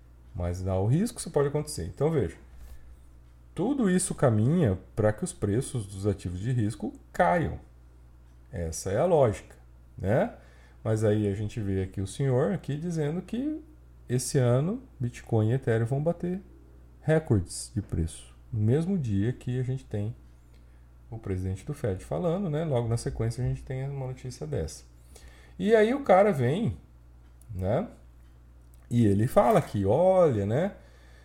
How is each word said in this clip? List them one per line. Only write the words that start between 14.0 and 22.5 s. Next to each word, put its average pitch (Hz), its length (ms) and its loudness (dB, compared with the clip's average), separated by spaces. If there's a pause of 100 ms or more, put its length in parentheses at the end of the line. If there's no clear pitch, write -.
esse 127 300 -2
ano 135 420 2 (200)
Bitcoin 113 500 0
e 120 40 2
Ethereum 117 340 0
vão 139 160 -2
bater 175 360 -4 (600)
recordes 151 720 0
de 104 80 -2
preço. - 500 -6 (220)
No 107 80 -2
mesmo 160 340 2
dia 113 380 0
que 127 260 -6
a 127 40 -4
gente 127 220 -6
tem 107 300 -6 (920)
o 117 80 -12
presidente 95 480 -6
do 147 80 -8
Fed 98 320 -4
falando, 175 420 -2
né? 151 160 -2